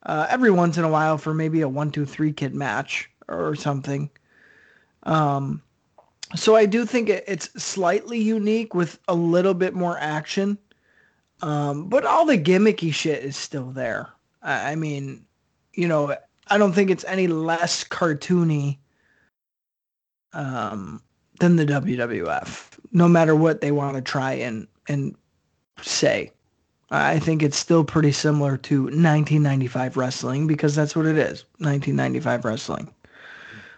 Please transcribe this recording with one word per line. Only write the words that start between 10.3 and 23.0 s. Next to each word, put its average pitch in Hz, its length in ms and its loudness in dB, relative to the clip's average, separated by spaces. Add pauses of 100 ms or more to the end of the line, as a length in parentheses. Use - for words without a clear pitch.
Um, 147 480 -4
but 262 160 0
all 320 200 2
the 294 120 4
gimmicky 185 560 2
shit 143 280 -4
is 139 140 -8
still 127 360 -10
there. 127 360 -6 (340)
I, 131 300 -4
I 156 40 -6
mean, 139 500 -8 (480)
you 175 160 -2
know, 147 260 0 (320)
I 202 100 2
don't 208 140 4
think 190 180 2
it's 180 160 0
any 190 220 0
less 165 560 -2
cartoony, 151 920 0 (1600)
um, 107 680 -8 (380)
than 175 180 6
the 160 80 4
W 135 320 0
W 107 340 -4
F, - 480 -8 (140)
no 170 160 6